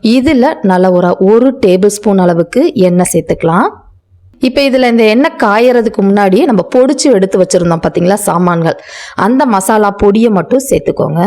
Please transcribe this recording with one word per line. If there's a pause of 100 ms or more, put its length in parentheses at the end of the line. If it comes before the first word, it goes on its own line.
(160)
இதுல (240)
நல்ல (120)
ஒரு, (200)
ஒரு (160)
டேபிள்
ஸ்பூன்
அளவுக்கு (260)
எண்ணெய்
சேர்த்துக்கலாம். (800)
இப்ப
இதுல
இந்த
எண்ணெய்
காயறதுக்கு
முன்னாடியே
நம்ம (120)
பொடிச்சு (120)
எடுத்து
வச்சிருந்தோம்
பாத்தீங்களா (100)
சாமான்கள், (480)
அந்த (120)
மசாலா (120)
பொடியை
மட்டும்
சேர்த்துக்கோங்க.